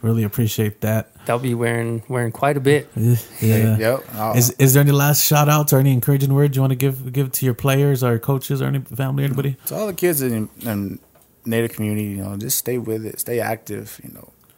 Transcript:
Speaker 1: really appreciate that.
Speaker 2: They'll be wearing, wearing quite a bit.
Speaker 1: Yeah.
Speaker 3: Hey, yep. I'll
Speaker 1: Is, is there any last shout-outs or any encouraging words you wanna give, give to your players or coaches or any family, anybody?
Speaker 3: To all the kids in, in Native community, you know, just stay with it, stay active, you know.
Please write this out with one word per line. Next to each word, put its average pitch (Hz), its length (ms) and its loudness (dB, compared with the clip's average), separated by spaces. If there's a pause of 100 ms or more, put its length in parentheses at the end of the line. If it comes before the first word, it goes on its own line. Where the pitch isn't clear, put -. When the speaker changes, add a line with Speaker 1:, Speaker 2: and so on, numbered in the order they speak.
Speaker 1:
really 113 220 2
appreciate 107 580 -2
that. 110 280 -2 (160)
Speaker 2:
They'll 120 140 0
be 120 140 -2
wearing, 117 560 -2
wearing 120 240 -2
quite 143 240 0
a 135 40 -2
bit. 139 360 2
Speaker 1:
Yeah. 117 180 4 (240)
Speaker 3:
Hey, 110 400 4
yep. 113 240 0 (100)
I'll 110 240 -4
Speaker 1:
Is, 120 120 4 (100)
is 135 140 6
there 139 80 6
any 143 100 4
last 143 340 2
shout-outs 147 460 4
or 135 80 6
any 135 140 4
encouraging 139 400 2
words 143 220 4
you 135 60 2
wanna 135 140 2
give, 131 380 -4
give 135 200 -2
to - 120 -4
your 127 80 2
players 135 500 2
or 120 160 2
coaches 135 420 -2
or 135 40 -2
any 135 140 -2
family, 135 440 -4
anybody? 139 320 -2 (120)
Speaker 3:
To - 80 -8
all 208 120 -4
the 196 60 -6
kids 165 280 0
in, 113 280 -2 (120)
in 101 380 -4 (460)
Native 113 280 -2
community, 107 360 -4
you 98 140 -6
know, 98 140 -8
just 123 200 -6
stay 123 200 -4
with 110 280 -6
it, - 160 -10
stay 120 180 -4
active, 107 640 -8
you - 100 -18
know. - 180 -20 (260)